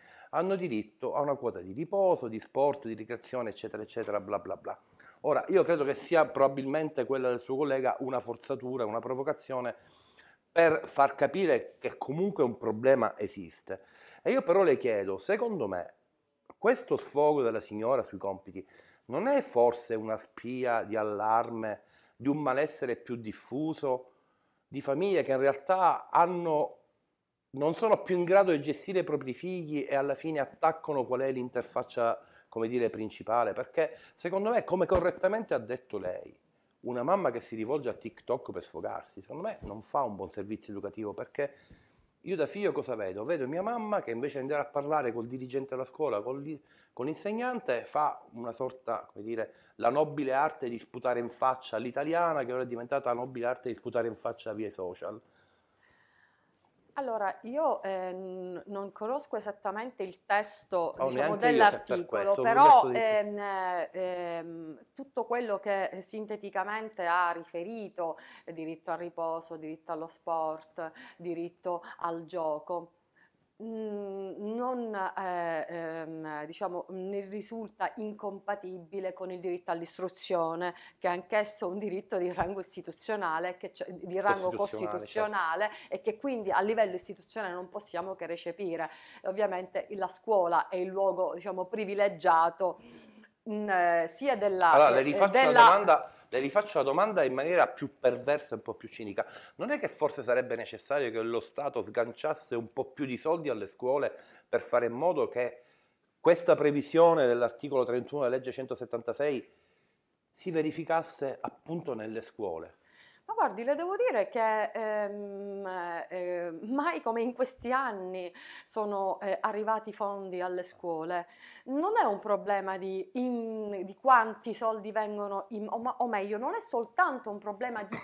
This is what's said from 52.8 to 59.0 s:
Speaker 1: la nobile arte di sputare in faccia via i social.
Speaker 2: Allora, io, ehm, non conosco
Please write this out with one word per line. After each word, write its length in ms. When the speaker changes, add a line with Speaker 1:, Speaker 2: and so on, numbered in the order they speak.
Speaker 1:
la 100
nobile 260
arte 240
di 60
sputare 320
in 80
faccia 380
via 140
i 40
social. 480
Speaker 2:
Allora, 460
io, 400
ehm, 840
non 240
conosco 440